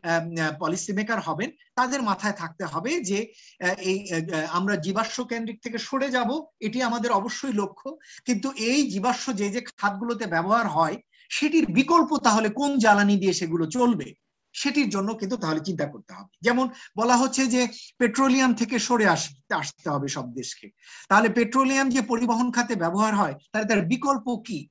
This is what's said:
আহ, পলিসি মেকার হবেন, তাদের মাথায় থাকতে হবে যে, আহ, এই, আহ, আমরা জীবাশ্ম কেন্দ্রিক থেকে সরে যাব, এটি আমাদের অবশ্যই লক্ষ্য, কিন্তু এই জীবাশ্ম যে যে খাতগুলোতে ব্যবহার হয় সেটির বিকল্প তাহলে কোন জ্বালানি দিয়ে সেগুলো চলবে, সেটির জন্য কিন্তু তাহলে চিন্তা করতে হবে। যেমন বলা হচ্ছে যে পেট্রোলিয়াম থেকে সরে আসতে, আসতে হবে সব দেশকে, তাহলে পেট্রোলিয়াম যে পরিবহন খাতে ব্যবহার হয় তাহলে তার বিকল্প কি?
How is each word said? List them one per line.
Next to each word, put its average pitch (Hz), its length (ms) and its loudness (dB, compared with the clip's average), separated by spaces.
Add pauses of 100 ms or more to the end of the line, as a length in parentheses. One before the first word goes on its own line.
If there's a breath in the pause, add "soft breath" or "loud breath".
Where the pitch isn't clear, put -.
আহ, 165 500 0
পলিসি 170 340 -4
মেকার 214 280 -2
হবেন, 165 280 -4 (260 soft breath)
তাদের 254 260 0
মাথায় 208 400 0
থাকতে 170 240 -8
হবে 165 260 -4 (100)
যে, 202 180 -2 (440 loud breath)
আহ, 180 160 2
এই, 185 180 0 (160)
আহ, 160 360 -2
আমরা 190 260 0
জীবাশ্ম 190 480 -4
কেন্দ্রিক 226 400 -6
থেকে 233 140 -8
সরে 262 340 -4
যাব, 247 180 0 (300)
এটি 220 220 -4
আমাদের 233 300 -2
অবশ্যই 220 500 -2
লক্ষ্য, - 260 -8 (380 loud breath)
কিন্তু 247 260 -2
এই 240 280 0 (100)
জীবাশ্ম 247 440 -2
যে 202 160 -2
যে 233 120 -4 (160)
খাতগুলোতে 214 500 -2
ব্যবহার 185 400 2
হয় 165 300 0 (320 soft breath)
সেটির 302 360 2
বিকল্প 269 520 4
তাহলে 214 320 4
কোন 285 280 -2
জ্বালানি 202 400 6
দিয়ে 185 160 2
সেগুলো 165 320 0
চলবে, 220 440 0 (460)
সেটির 277 340 0
জন্য 196 240 -2
কিন্তু 214 240 -4
তাহলে 160 220 -2
চিন্তা 151 260 -4
করতে - 280 -16
হবে। - 180 -20 (100)
যেমন 240 240 4 (320 loud breath)
বলা 240 200 4
হচ্ছে 254 300 2
যে 247 140 2 (360 loud breath)
পেট্রোলিয়াম 254 560 4
থেকে 233 260 -2
সরে 226 280 2
আসতে, - 480 -2
আসতে - 340 -8
হবে 139 180 -2
সব 131 260 -6
দেশকে, 120 340 -12 (400 loud breath)
তাহলে 214 220 6
পেট্রোলিয়াম 262 600 2
যে 254 120 2
পরিবহন 233 500 0
খাতে 240 240 0
ব্যবহার 190 400 2
হয় 165 200 0 (160)
তাহলে 214 180 -2
তার 208 120 4
বিকল্প 254 460 0 (200)
কি? 165 120 -6 (120)